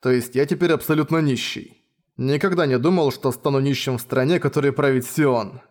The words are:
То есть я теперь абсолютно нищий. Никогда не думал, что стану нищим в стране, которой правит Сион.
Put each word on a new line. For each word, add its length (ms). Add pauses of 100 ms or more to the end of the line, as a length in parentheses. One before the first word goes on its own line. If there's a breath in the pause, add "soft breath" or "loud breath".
То 100
есть 240
я 100
теперь 280
абсолютно 460
нищий. 680 (320)
Никогда 500
не 120
думал, 320
что 220
стану 280
нищим 360
в 60
стране, 360
которой 340
правит 340
Сион. 640